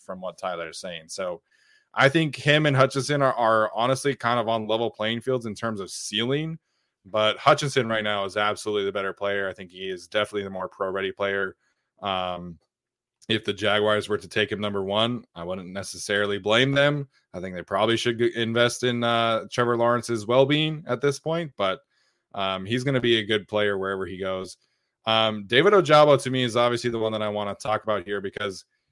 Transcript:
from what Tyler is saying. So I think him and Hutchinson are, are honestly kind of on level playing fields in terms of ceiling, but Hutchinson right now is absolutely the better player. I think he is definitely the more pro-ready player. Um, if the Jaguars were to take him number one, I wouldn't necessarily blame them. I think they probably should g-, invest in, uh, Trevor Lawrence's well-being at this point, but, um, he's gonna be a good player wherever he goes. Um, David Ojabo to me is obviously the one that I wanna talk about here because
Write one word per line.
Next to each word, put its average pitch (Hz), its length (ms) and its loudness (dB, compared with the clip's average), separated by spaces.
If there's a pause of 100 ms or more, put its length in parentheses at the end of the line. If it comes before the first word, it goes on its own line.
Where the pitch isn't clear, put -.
from 95 160 -12
what 90 160 -10
Tyler 85 320 -6
is 76 80 -14
saying. 85 300 -12
So 90 340 -8 (520)
I 131 160 6
think 160 260 0
him 151 320 2
and 135 100 2
Hutchinson 135 460 2
are, 131 100 4
are 110 420 4
honestly 131 400 0
kind 120 240 0
of 107 80 -2
on 113 200 0
level 113 240 0
playing 113 300 -4
fields 127 260 -2
in 104 80 -8
terms 113 240 -6
of 90 100 -10
ceiling, 143 720 -4 (460)
but 107 320 2
Hutchinson 139 520 2
right 110 140 -2
now 104 200 -2
is 98 140 -6
absolutely 104 480 0
the 98 60 -2
better 98 220 -4
player. 101 360 -2
I 92 40 -8
think 90 180 -16
he 95 180 -10
is 90 180 -10
definitely 104 360 -2
the 98 80 -8
more 92 180 -8
pro-ready 95 420 -4
player. 98 440 -4 (460)
Um, 90 580 -6 (680)
if 107 160 0
the 101 100 -2
Jaguars 104 540 2
were 104 100 -2
to 95 100 -10
take 104 240 -2
him 101 100 -6
number 101 220 -4
one, 110 420 0 (100)
I 85 80 -12
wouldn't 92 260 -8
necessarily 101 680 -2
blame 110 340 2
them. 143 360 2 (260)
I 92 60 -10
think 92 160 -10
they 85 80 -10
probably 110 340 2
should 117 220 -2
g-, 117 160 2
invest 117 480 0
in, 120 200 0
uh, 117 480 0
Trevor 120 260 0
Lawrence's 117 500 0
well-being 151 600 2
at 123 140 -4
this 143 180 0
point, 160 380 -6
but, 95 220 -2 (560)
um, 95 300 -4
he's 123 180 -2
gonna 131 180 0
be 117 160 4
a 107 80 0
good 104 220 0
player 104 300 0
wherever 95 280 -4
he 92 120 -10
goes. 92 400 -6 (480)
Um, 110 420 2
David 151 260 6
Ojabo 151 480 8
to 131 80 -4
me 127 140 0
is 113 120 -2
obviously 120 340 2
the 117 100 -2
one 110 120 0
that 107 100 -2
I 107 80 -2
wanna 104 260 -4
talk 107 280 -2
about 104 220 -2
here 101 160 -4
because 98 440 -8 (260)